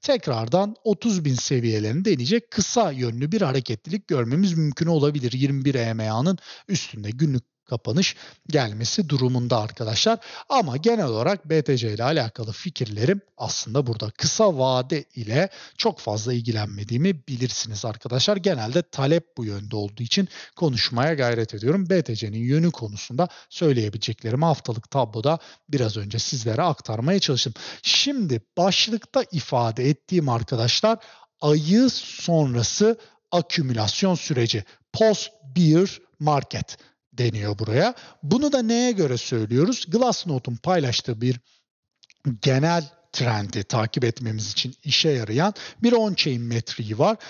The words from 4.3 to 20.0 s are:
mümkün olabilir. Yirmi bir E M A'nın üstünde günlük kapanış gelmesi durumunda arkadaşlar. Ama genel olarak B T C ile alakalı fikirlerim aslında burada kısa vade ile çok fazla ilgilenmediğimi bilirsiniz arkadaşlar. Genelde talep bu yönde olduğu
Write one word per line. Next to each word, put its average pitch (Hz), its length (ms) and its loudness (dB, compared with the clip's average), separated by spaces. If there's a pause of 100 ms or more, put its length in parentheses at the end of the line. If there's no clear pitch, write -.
mümkün 160 340 0
olabilir. 147 440 2
Yirmi 135 340 0
bir 139 100 2
E 113 180 0
M 110 180 -2
A'nın 156 260 2 (300)
üstünde 107 420 -6
günlük 131 340 0 (220)
kapanış 123 500 -2 (320)
gelmesi 117 600 -2
durumunda 123 500 2
arkadaşlar. 110 600 0 (300)
Ama 165 280 2
genel 208 280 2
olarak 139 440 0
B 160 140 4
T 135 140 2
C 113 160 -2
ile 107 100 -4
alakalı 123 480 -2
fikirlerim 127 680 -2 (160)
aslında 120 500 -2
burada 113 220 -4
kısa 185 480 2
vade 131 460 0 (120)
ile 123 340 0 (280)
çok - 220 0
fazla 107 340 -4
ilgilenmediğimi 117 920 -2
bilirsiniz 117 580 -6
arkadaşlar. 123 520 -2
Genelde 160 440 -2
talep 151 560 -2
bu 120 80 -6
yönde 104 300 -8
olduğu 104 280 -6